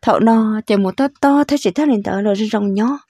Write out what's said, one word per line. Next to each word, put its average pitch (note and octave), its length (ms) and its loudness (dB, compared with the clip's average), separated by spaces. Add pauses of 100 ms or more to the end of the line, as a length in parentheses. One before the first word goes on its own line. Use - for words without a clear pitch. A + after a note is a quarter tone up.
Thọ - 160 2
nó, A3 480 2
chỉ G#3+ 100 0
một F#3+ 200 -2
to C#4 120 0 (120)
to, C#4+ 240 2
thế C#4+ 160 -2
chỉ G3 100 0
thế D4 160 -2
nào C4 180 2
tớ G3 160 -4
là G#3 140 0 (180)
rong G3+ 220 -2
nhỏ. A#3+ 240 -2 (120)